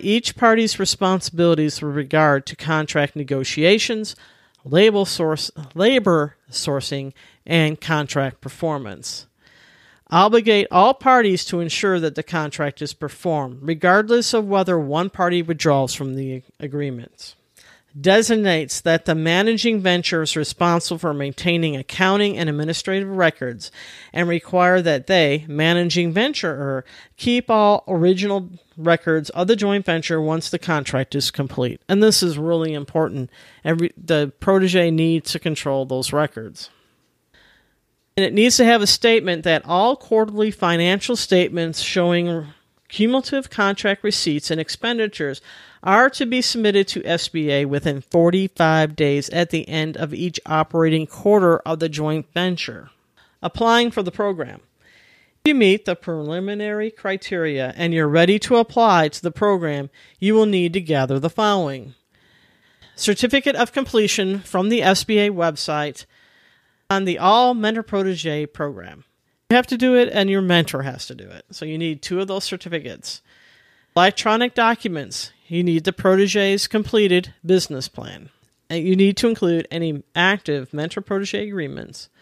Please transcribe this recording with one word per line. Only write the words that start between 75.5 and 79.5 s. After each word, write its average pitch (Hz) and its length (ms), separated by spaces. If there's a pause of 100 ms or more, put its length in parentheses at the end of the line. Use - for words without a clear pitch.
need 165 220
the 185 80
protege's 196 720
completed 202 640 (120)
business 165 420
plan. - 440 (380)
And 165 160
you 185 120
need 196 220
to 240 100
include 170 420